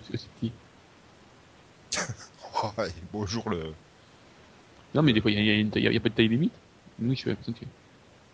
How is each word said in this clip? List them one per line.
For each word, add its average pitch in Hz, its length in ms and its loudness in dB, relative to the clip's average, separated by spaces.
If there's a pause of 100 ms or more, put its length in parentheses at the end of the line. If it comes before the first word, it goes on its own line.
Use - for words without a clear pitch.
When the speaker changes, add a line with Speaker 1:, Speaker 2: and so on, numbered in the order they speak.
(120)
Speaker 1:
aussi - 160 -8 (100)
petits. 117 140 -4 (1400)
Speaker 2:
<laughs> - 60 -2 (600)
Oh, 104 140 -4
ouais, 101 140 -2 (220)
bonjour 104 360 -4
le 80 240 -4 (1200)
Speaker 1:
Non, 143 80 4
mais 139 120 6
des 107 80 4
fois, 110 80 4
il 104 80 2
y - 0 -
a, - 20 2
il 107 60 4
y 107 40 6
a 104 40 6
une 107 160 2
taille, 110 140 0
il 113 80 4
y 113 40 0
a 113 40 2
pas 113 100 0
de - 40 -6
taille 113 140 6
limite. 127 240 2 (480)
Oui, 123 140 0
je - 60 -4
suis - 100 -2
l'impression 101 220 -6
que - 120 -12 (680)